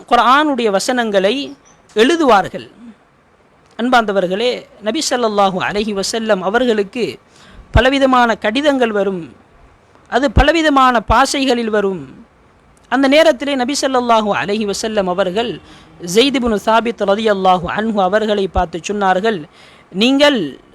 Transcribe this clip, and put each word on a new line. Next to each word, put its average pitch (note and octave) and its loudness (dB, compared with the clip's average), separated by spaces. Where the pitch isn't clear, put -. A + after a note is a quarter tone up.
குர்ஆனுடைய B3 2
வசனங்களை A#3 0
எழுதுவார்கள். G#3+ 2
அன்பார்ந்தவர்களே, G3+ -2
நபி A3+ -4
ஸல்லல்லாஹு G3+ 0
அலைஹி G#3 -4
வஸல்லம் G#3 -2
அவர்களுக்கு G#3 -2
பலவிதமான B3+ 2
கடிதங்கள் B3+ 0
வரும், G3 -4
அது B3 0
பலவிதமான C4+ 4
பாஷைகளில் A#3+ 0
வரும். G3 -4
அந்த C4+ 0
நேரத்திலே C#4+ 2
நபி B3+ -4
ஸல்லல்லாஹு A#3+ 0
அலைஹி G#3 -4
வஸல்லம் G#3 -4
அவர்கள் F3+ -4
ஜெயித் A#3+ 0
இப்னு A#3 -2
சாபித் A3+ 0
ரலியல்லாஹு F#3+ 0
அன்ஹு G#3 -2
அவர்களை G#3 0
பார்த்து F3+ -4
சொன்னார்கள், G3 -2
"நீங்கள் B3 0